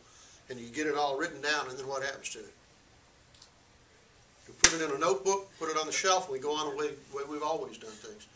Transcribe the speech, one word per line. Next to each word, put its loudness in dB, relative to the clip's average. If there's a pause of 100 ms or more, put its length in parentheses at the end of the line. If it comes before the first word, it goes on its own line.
(500)
And -8
you -10
get -2
it 2
all 2
written -4
down, 0
and -8
then -8
what -4
happens -6
to -10
it? -14 (1900)
You -18
put 10
it 0
in 0
a -2
notebook, 2 (100)
put -2
it 0
on 2
the -4
shelf, 4
and -6
we -2
go 0
on 0
the -4
way, 0 (240)
way -4
we've -6
always -2
done -14
things. -16